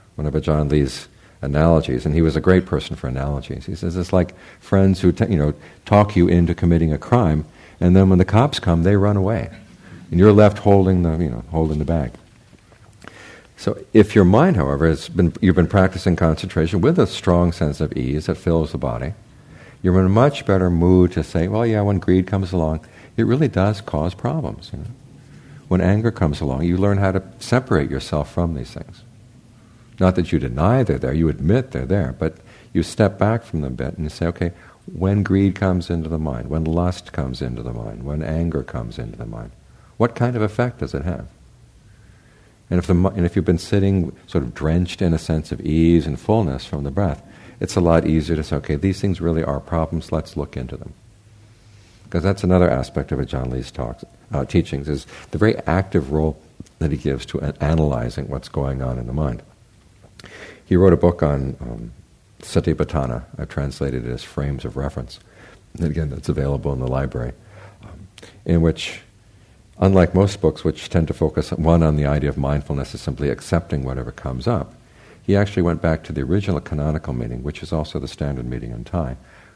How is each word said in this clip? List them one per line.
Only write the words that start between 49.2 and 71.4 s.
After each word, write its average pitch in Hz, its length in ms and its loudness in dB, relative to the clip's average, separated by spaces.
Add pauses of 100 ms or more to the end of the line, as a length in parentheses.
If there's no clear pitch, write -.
really 82 240 0
are 69 160 -4
problems, 80 500 -4
let's 80 260 -4
look 73 200 -8
into 65 200 -10
them." - 180 -16 (1120)
'Cause 87 140 -2
that's 98 200 -2
another 90 280 4
aspect 65 420 -4
of 71 60 -2
Ajaan 65 320 -4
Lee's 64 200 -8
talks, - 340 -10 (280)
uh, 67 140 -2
teachings, 73 420 -2
is 71 180 -6 (240)
the - 80 -6
very 107 180 2 (100)
active 82 460 0
role 78 260 0 (400)
that 78 120 -2
he 69 60 -4
gives 69 300 -6
to - 120 -6
an-, 69 220 -6
analyzing 71 680 -2
what's 65 200 -8
going 67 340 -4
on 62 160 -4
in 60 80 -8
the 62 60 -10
mind. 67 300 -4 (1200)
He 92 120 2
wrote 90 160 6
a 82 40 6
book - 260 2
on, 67 380 -2
um, 57 320 -12 (480)
Satipatthana. 71 840 -4 (140)
I've 73 100 -8
translated 65 580 -6
it 60 40 -8
as 62 120 -8
Frames 71 420 -6
of 64 120 -10
Reference. 69 440 -8 (540)
And 85 100 -6
again, 78 240 -4
that's 64 220 -8
available 69 420 -2
in 65 80 -4
the 64 60 -4
library, 64 460 -4 (500)
um, - 240 -20 (400)
in 85 160 2
which, - 380 -2 (800)
unlike 95 360 4
most 98 260 2
books - 240 0
which - 240 -4
tend 80 200 0
to 73 60 -4
focus, 76 360 -2